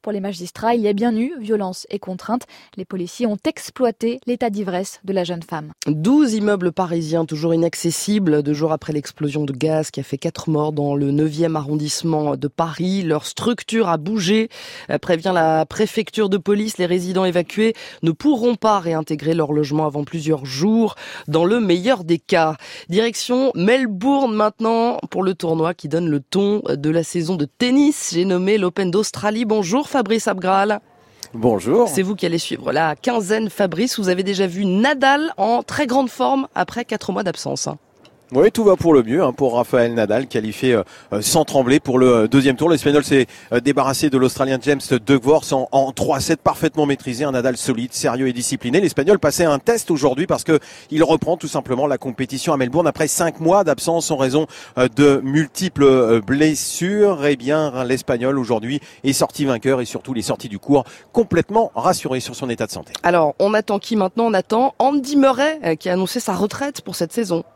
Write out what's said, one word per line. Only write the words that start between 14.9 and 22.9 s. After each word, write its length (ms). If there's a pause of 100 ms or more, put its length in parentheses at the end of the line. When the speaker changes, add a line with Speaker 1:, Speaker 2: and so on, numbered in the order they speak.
Speaker 2:
prévient 360
la 320
préfecture 640
de 80
police. 400
Les 80
résidents 400
évacués 480 (300)
ne 80
pourront 440
pas 240
réintégrer 540
leur 180
logement 340
avant 180
plusieurs 420
jours, 500 (320)
dans 160
le 160
meilleur 440
des 160
cas. 360 (340)
Direction 680